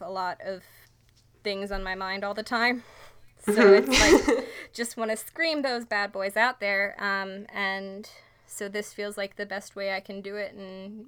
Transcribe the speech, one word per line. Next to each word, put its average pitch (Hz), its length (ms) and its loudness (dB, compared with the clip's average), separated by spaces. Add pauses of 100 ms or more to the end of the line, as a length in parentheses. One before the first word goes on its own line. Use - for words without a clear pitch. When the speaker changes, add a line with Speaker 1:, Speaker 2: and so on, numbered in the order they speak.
Speaker 1:
a 180 100 -10
lot 185 340 -4
of 185 180 -8 (840)
things 202 260 -6
on 190 140 -4
my 185 100 -4
mind 190 300 -6
all 202 100 -4
the 214 80 -6
time. 240 400 0 (640)
So 208 80 2
Speaker 2:
Mm-hmm. 220 400 8
Speaker 1:
it's 302 360 8
like, 254 160 2 (140)
Speaker 2:
<laughs> - 140 -16
Speaker 1:
just - 240 -8
wanna 220 200 -2
scream 311 460 -2
those 240 220 -2
bad 208 260 -2
boys 196 260 -4
out 240 220 4
there, 202 400 0
um, 196 560 -4
and 196 560 -4 (380)
so 202 200 -10
this 208 240 -8
feels 208 240 -8
like 196 200 -8
the 208 100 -8
best 202 300 -10
way 196 180 -4
I 190 60 -4
can 196 200 -12
do 196 160 -10
it 202 180 -8
and 196 540 -14